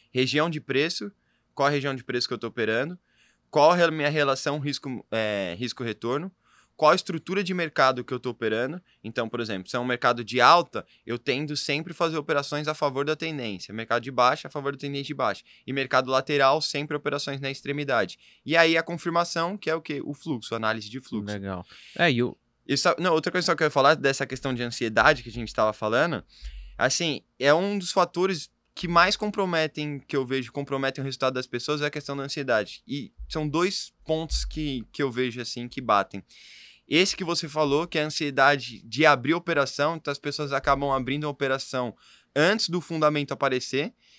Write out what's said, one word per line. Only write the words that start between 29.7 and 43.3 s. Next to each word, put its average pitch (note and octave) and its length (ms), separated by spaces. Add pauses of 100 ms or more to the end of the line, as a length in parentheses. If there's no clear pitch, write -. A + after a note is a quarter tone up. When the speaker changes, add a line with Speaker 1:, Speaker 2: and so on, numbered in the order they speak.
Speaker 1:
que D3 120
eu C3+ 80
vejo, B2 260
comprometem C3+ 500
o C3+ 40
resultado C3 300
das B2+ 120
pessoas D3 340
é D3+ 40
a D3 40
questão C#3+ 280
da C#3 60
ansiedade. B2+ 640
E C3 280 (160)
são D#3 180
dois E3+ 460 (120)
pontos D#3+ 380
que, C#3 480
que - 100
eu C3+ 80
vejo, B2 300
assim, A#2+ 300
que C3+ 100
batem. G2+ 420 (680)
Esse E3+ 260
que F#3+ 80
você E3 240
falou, D3+ 400
que - 100
é D3+ 60
a - 40
ansiedade C3+ 760
de A#2 220
abrir C#3 280
operação, D#3+ 640
então D3+ 160
as C#3+ 80
pessoas C#3+ 320
acabam C#3 400
abrindo C3+ 340
a D3 40
operação C3 640 (400)
antes F3+ 320
do E3+ 140
fundamento D3+ 520